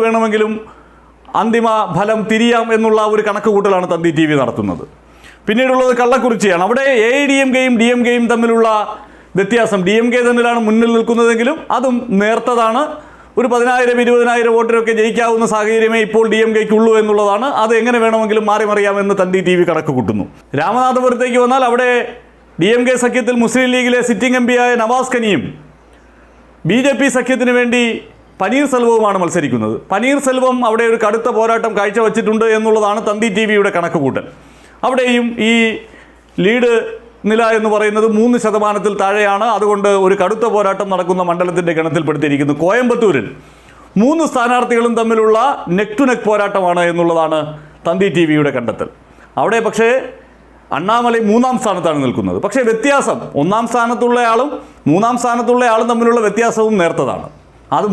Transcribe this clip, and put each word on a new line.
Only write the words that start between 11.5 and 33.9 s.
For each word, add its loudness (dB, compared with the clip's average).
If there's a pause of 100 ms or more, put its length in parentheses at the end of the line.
അതും 0 (260)
നേർത്തതാണ്. 0 (580)
ഒരു 0
പതിനായിരം 2
ഇരുപതിനായിരം 2
വോട്ടിനൊക്കെ 0
ജയിക്കാവുന്ന 0
സാഹചര്യമേ 0
ഇപ്പോൾ 2
ഡി 2
എം 0
കെക്ക് 0
ഉള്ളൂ 4
എന്നുള്ളതാണ്. 0 (180)
അത് 0
എങ്ങനെ 0
വേണമെങ്കിലും 0
മാറി 0
മറിയാമെന്ന് 0
തന്തി 0 (100)
ടി 2
വി 4
കണക്ക് 0
കൂട്ടുന്നു. -2 (360)
രാമനാഥപുരത്തേക്ക് 0
വന്നാൽ 2
അവിടെ 2 (720)
ഡി 2
എം 0
കെ 2 (100)
സഖ്യത്തിൽ 0 (100)
മുസ്ലിം 0
ലീഗിലെ 0
സിറ്റിംഗ് 0
എം 0
പിയായ 2 (100)
നവാസ് -2
ഖനിയും 0 (1300)
ബി 2
ജെ 2
പി 2 (120)
സഖ്യത്തിന് 0
വേണ്ടി 0 (560)
പനീർസെൽവവുമാണ് 0
മത്സരിക്കുന്നത്. -2 (160)
പനീർസെൽവം 0 (120)
അവിടെ 0
ഒരു 2
കടുത്ത -2
പോരാട്ടം 0
കാഴ്ചവെച്ചിട്ടുണ്ട് 0 (120)
എന്നുള്ളതാണ് 0
തന്തി -2
ടി 0
വിയുടെ 2
കണക്കുകൂട്ടൽ. -2 (600)